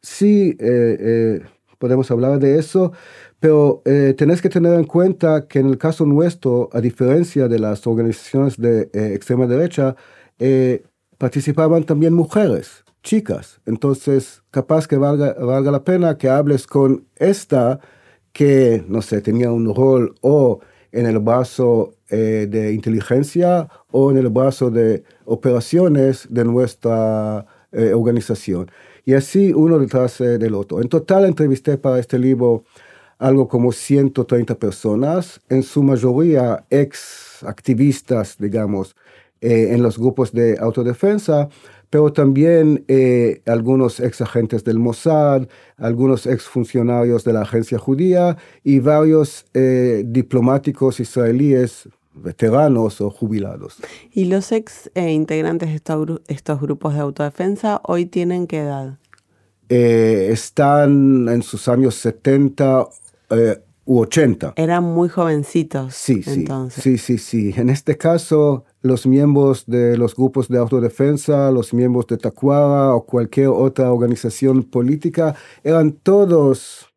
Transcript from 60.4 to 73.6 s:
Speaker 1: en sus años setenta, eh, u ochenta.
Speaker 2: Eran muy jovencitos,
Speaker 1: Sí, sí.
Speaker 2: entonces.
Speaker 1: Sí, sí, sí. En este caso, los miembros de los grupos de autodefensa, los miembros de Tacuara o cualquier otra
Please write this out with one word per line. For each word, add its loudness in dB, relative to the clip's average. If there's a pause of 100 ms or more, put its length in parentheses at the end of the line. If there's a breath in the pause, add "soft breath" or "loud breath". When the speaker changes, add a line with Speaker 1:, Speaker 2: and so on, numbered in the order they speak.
Speaker 1:
en -2
sus -8
años 2
setenta, 0 (440)
eh, 0 (240)
u 2
ochenta. 0
Speaker 2:
Eran 0
muy -2
jovencitos, -4
Speaker 1:
Sí, -2
sí. -6
Speaker 2:
entonces. -8
Speaker 1:
Sí, 2
sí, -4
sí. -4
En 0
este -2
caso, 0 (180)
los 0
miembros 2
de 0
los -2
grupos -2
de 0
autodefensa, 0
los -2
miembros 0
de -4
Tacuara 2
o -2
cualquier 0
otra 0